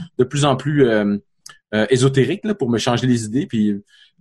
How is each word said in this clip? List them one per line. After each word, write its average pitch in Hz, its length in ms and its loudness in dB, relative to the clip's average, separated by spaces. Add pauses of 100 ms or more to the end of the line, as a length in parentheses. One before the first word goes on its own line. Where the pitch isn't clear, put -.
(180)
de 127 60 2
plus 143 220 -2
en 135 100 2
plus, 143 300 0
euh, 104 320 2 (560)
euh, 107 160 2
ésotériques, 135 560 2
là, 214 80 -2
pour 131 160 -4
me 117 80 0
changer 120 300 -2
les 117 180 0
idées, 131 220 -4
puis, 104 340 -2 (400)